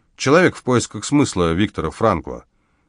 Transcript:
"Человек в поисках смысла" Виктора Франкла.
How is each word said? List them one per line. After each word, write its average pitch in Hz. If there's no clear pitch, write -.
"Человек 151
в -
поисках 113
смысла" 92
Виктора 87
Франкла. 73